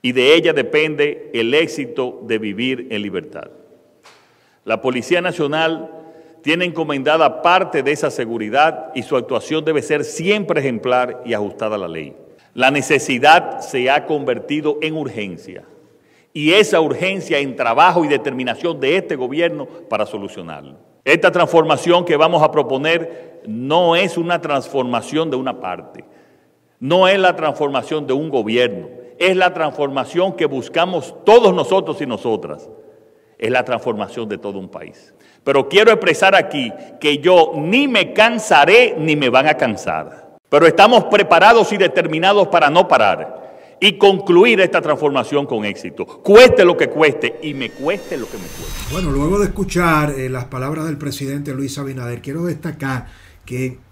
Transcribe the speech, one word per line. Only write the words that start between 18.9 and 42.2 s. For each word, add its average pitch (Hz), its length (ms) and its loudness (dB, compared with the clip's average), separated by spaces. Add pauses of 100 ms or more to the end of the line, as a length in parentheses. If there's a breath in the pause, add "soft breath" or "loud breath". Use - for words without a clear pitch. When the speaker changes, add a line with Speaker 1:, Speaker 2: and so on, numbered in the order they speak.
Speaker 1:
este 180 180 -6
gobierno 143 500 -4
para - 400 -6
solucionarlo. 82 880 -16 (100)
Esta 170 240 4
transformación 165 760 2
que 165 120 0
vamos 160 260 2
a 151 80 4
proponer 151 960 -4
no 147 480 0
es 175 240 0
una 170 240 -2
transformación 139 880 -4
de 131 60 -4
una 131 240 -6
parte, - 440 -12 (760 soft breath)
no 175 260 2
es 196 100 4
la 185 200 2
transformación 147 720 -4
de 131 40 0
un 151 160 -2
gobierno, 113 600 -2 (280 loud breath)
es 180 200 2
la 180 180 2
transformación 151 800 -4
que 160 120 -2
buscamos 160 680 -4 (100)
todos 214 300 8
nosotros 160 460 0
y 147 60 -4
nosotras, 101 600 -6 (720 soft breath)
es 113 140 -4
la 123 120 0
transformación 110 640 -6
de 101 100 -6
todo 101 200 -10
un 92 100 -14
país. - 460 -20 (300 soft breath)
Pero 139 240 2
quiero 214 240 6
expresar 190 420 4
aquí 139 380 0 (280 loud breath)
que 147 180 0
yo 165 360 6
ni 190 320 0
me 214 260 0
cansaré 208 840 4
ni 156 160 0
me 143 140 0
van 127 180 4
a 151 100 2
cansar. 85 840 -6 (100)
Pero 151 180 6
estamos 208 380 4
preparados 202 680 6
y 208 40 -4
determinados 180 720 2